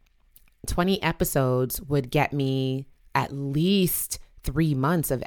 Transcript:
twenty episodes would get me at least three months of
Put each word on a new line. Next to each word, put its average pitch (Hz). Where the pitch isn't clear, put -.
twenty 185
episodes 131
would 139
get 147
me 135
at 131
least 156
three 151
months 143
of 123